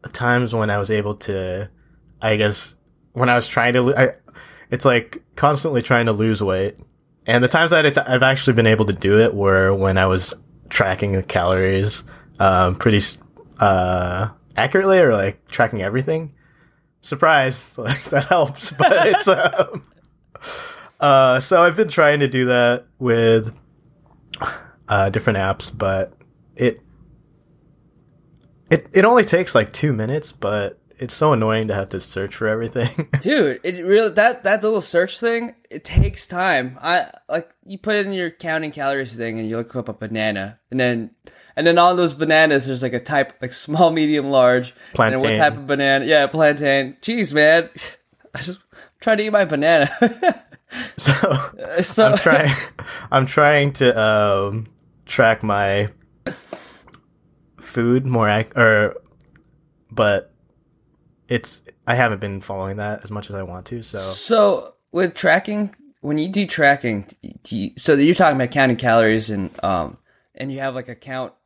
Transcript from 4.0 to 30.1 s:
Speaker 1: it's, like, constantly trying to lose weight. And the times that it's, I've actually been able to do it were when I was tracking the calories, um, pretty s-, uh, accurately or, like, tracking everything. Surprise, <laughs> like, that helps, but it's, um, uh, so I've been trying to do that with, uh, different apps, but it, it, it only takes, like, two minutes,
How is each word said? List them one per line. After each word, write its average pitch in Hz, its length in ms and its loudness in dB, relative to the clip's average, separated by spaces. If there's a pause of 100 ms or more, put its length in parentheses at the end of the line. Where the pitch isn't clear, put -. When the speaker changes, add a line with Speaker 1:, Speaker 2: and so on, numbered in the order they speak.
Speaker 1:
it's, 123 160 -2
like, 120 360 0 (140)
constantly 143 460 0
trying 120 240 2
to 113 60 2
lose 107 300 0
weight. 95 360 -2 (480)
And 120 180 2
the 123 40 2
times 165 240 4
that 156 120 4
it's, 143 140 4
I've 127 240 0
actually 131 320 2
been 117 120 4
able 110 200 4
to 98 80 -2
do 101 260 2
it 113 140 2
were 98 400 2
when 95 240 0
I 95 80 2
was 92 260 0 (380)
tracking 98 420 0
the 95 100 -2
calories, 95 800 0 (340)
um, 92 380 2
pretty 110 200 2
s-, - 220 -2 (420)
uh, 92 680 0 (280)
accurately 190 420 2
or, 143 160 6
like, 101 340 -4
tracking 113 340 -2
everything. 139 520 -4 (680)
Surprise, 139 760 0
<laughs> - 0 -
like, 123 260 -6
that 143 220 -2
helps, 151 460 -2
but 240 340 2
it's, 330 220 2
um, - 540 0 (1160)
uh, 135 400 4
so 170 220 2
I've 170 140 2
been 214 120 0
trying 147 320 2
to 139 80 0
do 127 180 0
that 123 400 2 (120)
with, 113 560 2 (1300)
uh, 98 220 0
different 104 280 -2
apps, 98 380 -4
but 95 360 -4 (440)
it, - 240 -2 (1900)
it, - 220 0
it 190 120 4
only 233 200 6
takes, 180 300 -2
like, 110 180 2
two 147 200 -2
minutes, 123 400 -6